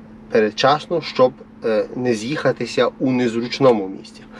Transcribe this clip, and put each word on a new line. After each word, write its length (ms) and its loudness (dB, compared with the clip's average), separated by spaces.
передчасно, 720 0
щоб, 320 2
е, 220 0
не 180 0
з'їхатися 760 -2
у 140 0
незручному 760 2
місці. 340 -16